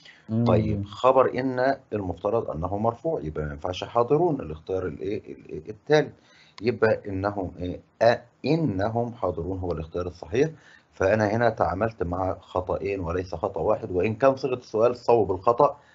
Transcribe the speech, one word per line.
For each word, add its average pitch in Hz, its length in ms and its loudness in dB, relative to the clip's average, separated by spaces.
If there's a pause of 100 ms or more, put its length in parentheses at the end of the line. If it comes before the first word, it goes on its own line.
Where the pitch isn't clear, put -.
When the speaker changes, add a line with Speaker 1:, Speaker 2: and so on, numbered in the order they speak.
(300)
Speaker 1:
مم. 113 160 2
Speaker 2:
طيب 104 400 2
خبر 127 540 2
إن 131 360 0 (180)
المفترض 104 560 -2
أنه 87 280 -4
مرفوع، 117 440 -2
يبقى 76 240 -6
ما 73 60 -6
ينفعش 90 320 -8
حاضرون، 147 580 2
الاختيار 90 460 -6
الإيه؟ 80 460 -8
ال-، - 360 -14
التالي. 131 420 0 (500)
يبقى 110 480 2
إنهم 98 500 -4
إيه؟ 90 200 -6 (220)
أ-، 117 200 6 (240)
إنهم 117 680 0
حاضرون 90 460 -4
هو 90 120 -4
الاختيار 82 360 -6
الصحيح. 117 420 -2 (440)
فأنا 104 340 2
هنا 117 220 2
تعاملت 110 540 -2
مع 92 380 -2
خطأين 95 580 -4
وليس 90 360 -6
خطأ 90 260 -4
واحد، 98 300 0
وإن 95 240 0
كان 135 200 4
صيغة 127 200 -4
السؤال 120 400 2
صوب 110 360 4
الخطأ 120 460 2 (180)